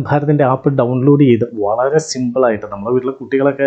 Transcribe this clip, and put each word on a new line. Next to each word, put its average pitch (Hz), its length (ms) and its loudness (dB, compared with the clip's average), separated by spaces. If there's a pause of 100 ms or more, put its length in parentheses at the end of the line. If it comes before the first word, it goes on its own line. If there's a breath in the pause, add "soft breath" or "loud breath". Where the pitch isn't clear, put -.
ഭാരതിൻ്റെ 143 420 0
ആപ്പ് 131 260 0
ഡൗൺലോഡ് 135 540 2
ചെയ്ത് 117 220 4 (160)
വളരെ 123 380 0
സിമ്പിളായിട്ട്, 123 680 -2
നമ്മുടെ 101 280 -8
വീട്ടിലെ 127 200 -2
കുട്ടികളൊക്കെ 135 540 -2